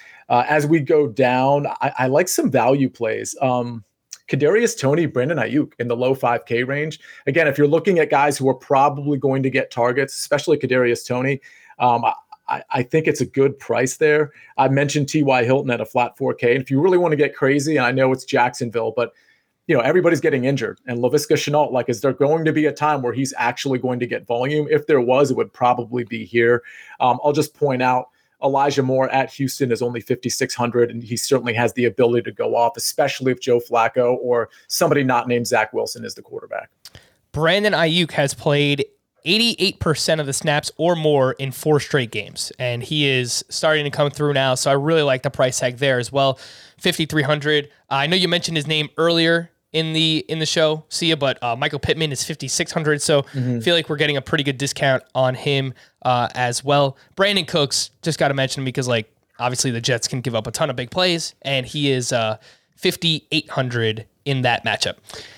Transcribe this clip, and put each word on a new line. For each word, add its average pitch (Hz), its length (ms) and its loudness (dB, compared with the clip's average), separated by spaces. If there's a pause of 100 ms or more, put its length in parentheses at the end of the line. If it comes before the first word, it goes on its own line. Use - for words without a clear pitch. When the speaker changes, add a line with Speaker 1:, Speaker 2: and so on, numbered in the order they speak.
(280)
Speaker 1:
Uh, 123 220 4
as 151 180 2
we 160 140 4
go 147 260 2
down, 131 580 2 (140)
I, 131 200 -2
I 131 80 2
like 156 200 2
some 269 240 0
value 131 380 2
plays. 110 520 -6
Um, 120 440 -2 (440)
Kadarius 175 480 2
Toney, 147 280 0
Brandon 135 320 -2
Ayuk 127 420 -2
in 120 80 -6
the 120 80 -2
low 127 180 0
five 120 320 0
K 120 180 -2
range. 147 360 -6 (260)
Again, 151 220 2
if 139 100 0
you're 147 80 6
looking 165 340 2
at 151 100 2
guys 143 280 2
who 131 120 2
are 123 40 2
probably 147 640 0
going 135 260 0
to 131 60 0
get 127 220 -2
targets, 123 420 0
especially 147 440 0
Kadarius 127 500 0
Toney, 131 320 -2 (400)
um, 123 240 4
I, - 100 2 (360)
I, - 200 -4
I 127 140 -2
think 160 240 0
it's 147 140 0
a 123 40 0
good 139 320 0
price 123 380 -2
there. 151 380 2 (240)
I 135 100 4
mentioned 139 400 0
T 156 160 0
Y 127 220 2
Hilton 131 260 0
at 117 80 -2
a 110 60 -6
flat 120 320 -2
four 127 160 -2
K. 123 220 2
And 135 60 0
if - 80 -14
you 135 120 2
really 185 160 4
want 170 160 2
to 143 40 2
get 143 160 0
crazy, 143 440 2
and 123 80 2
I 123 80 2
know 131 180 2
it's 131 140 -4
Jacksonville, 120 680 -2
but, 117 200 -4 (520)
you 170 80 0
know, 123 80 4
everybody's 160 380 4
getting 143 240 0
injured. 123 440 -2
And 120 120 -6
Laviska 151 380 2
Shenault, 147 340 0
like, 123 160 0
is 120 140 -2
there 135 100 2
going 151 320 2
to 156 80 2
be 151 140 0
a 135 80 0
time 147 280 0
where 123 120 -2
he's 127 240 -4
actually 123 420 -2
going 127 220 -2
to 123 40 0
get 113 220 -6
volume? 143 420 -2
If 151 180 2
there 147 120 4
was, 127 320 4
it 120 60 0
would 110 160 -4
probably 123 500 0
be 110 220 -8
here. 120 380 2 (360)
Um, 127 240 2
I'll 147 80 4
just 143 220 -2
point 131 280 -2
out, 127 280 0 (340)
Elijah 139 400 2
Moore 131 260 2
at 131 220 0
Houston 131 400 -4
is 113 100 0
only 120 200 -4
fifty-six - 520 -4
hundred, 120 380 2
and 117 100 -10
he 117 140 -8
certainly 120 380 -2
has 113 220 0
the 120 100 0
ability 120 380 2
to 110 100 -10
go 117 240 -2
off, 117 180 2
especially 135 560 -2
if 120 80 -4
Joe 120 220 2
Flacco 120 580 0
or 120 300 0 (180)
somebody 151 340 0
not 123 280 0
named 120 180 0
Zach 110 240 0
Wilson 113 320 -6
is 107 120 -12
the - 60 -18
quarterback. - 480 -12 (640)
Speaker 2:
Brandon 190 400 2
Ayuk 165 400 2
has 143 220 0
played 143 500 0 (400)
eighty-eight 202 560 0
percent 160 400 0
of 143 80 -4
the 139 60 -4
snaps 147 420 -2
or 170 220 0
more 143 360 2
in 135 200 -6
four 151 260 0
straight 127 320 -2
games, 101 480 -10
and 120 240 -4
he 147 260 0
is 127 380 -2
starting 156 380 0
to 143 60 -4
come 147 200 0
through 147 220 -2
now, 135 220 2
so 143 140 -2
I 139 40 4
really 151 300 2
like 131 200 0
the 143 80 -4
price 127 280 0
tag 123 180 -2
there 131 220 0
as 117 120 -6
well, 135 260 2 (400)
fifty-three 156 460 -2
hundred. 147 440 0 (220)
Uh, 135 60 -2
I 143 120 0
know 180 100 0
you 175 100 0
mentioned 170 300 -2
his 143 100 -2
name 151 300 -2
earlier 165 540 2 (200)
in 160 220 -2
the, 160 360 0
in 160 80 -4
the 156 80 -2
show, 156 440 0
Sia, 165 280 -2
but, 135 240 -2
uh, 120 140 -4
Michael 143 240 -4
Pittman 156 320 -2
is 127 120 -6
fifty-six 156 480 -6
hundred, 151 300 0
so 143 220 2
Speaker 1:
Mm-hmm. 123 380 -4
Speaker 2:
feel 170 120 0
like 160 160 0
we're 156 60 -4
getting 147 220 0
a 131 40 -2
pretty 151 220 -2
good 135 160 -2
discount 139 420 0 (140)
on 131 180 2
him, 135 400 -2 (300)
uh, 123 320 0
as 123 280 -2
well. 143 320 2 (200)
Brandon 196 280 0
Cooks, - 460 -2 (140)
just 160 160 -4
gotta 143 160 0
mention 135 260 -4
him 135 40 -6
because, 127 220 -4
like, 113 240 -2 (280)
obviously 127 320 -2
the 117 100 -4
Jets 120 260 -2
can 131 140 -6
give 117 140 -6
up 110 100 -4
a 120 60 -8
ton 151 180 -2
of 123 60 -8
big 123 160 -10
plays, 180 500 -2
and 135 240 -2
he 143 260 -2
is, 127 220 -2
uh, 113 240 -2 (380)
fifty-eight 160 760 -4
hundred 113 560 -4 (200)
in 135 180 -2
that 120 200 0
matchup. 104 340 -4 (400)